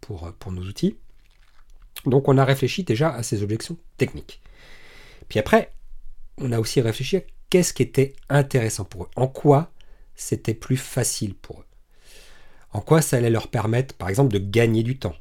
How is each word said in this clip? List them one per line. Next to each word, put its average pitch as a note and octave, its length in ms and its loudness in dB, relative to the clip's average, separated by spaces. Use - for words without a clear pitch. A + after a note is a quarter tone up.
pour, E2+ 340 -12
pour - 180 -12
nos F2+ 100 -6
outils. G#2 340 -2
Donc C#3 220 4
on C3+ 80 6
a C3+ 80 6
réfléchi C3 380 0
déjà D3+ 300 0
à A#2 100 -8
ces G#2+ 200 -4
objections G#2+ 340 -6
techniques. - 440 -6
Puis - 100 -2
après, - 340 2
on B2+ 140 -2
a A2+ 60 0
aussi A#2 220 0
réfléchi C3 380 0
à F3+ 40 -8
qu'est-ce F3+ 240 4
qui C3 120 2
était C3+ 300 0
intéressant C3+ 560 2
pour F2 200 -12
eux, - 100 -16
en B2+ 140 0
quoi D3 420 4
c'était - 380 -4
plus - 220 -4
facile A2+ 580 -4
pour - 260 -18
eux, - 60 -20
en G#2 80 -4
quoi D#3 200 6
ça C#3+ 160 2
allait A#2+ 140 4
leur A2+ 180 0
permettre, A#2 460 0
par F2+ 140 -8
exemple, A#2+ 240 2
de G2+ 80 2
gagner A2 420 2
du B2+ 160 -2
temps. F2 220 -6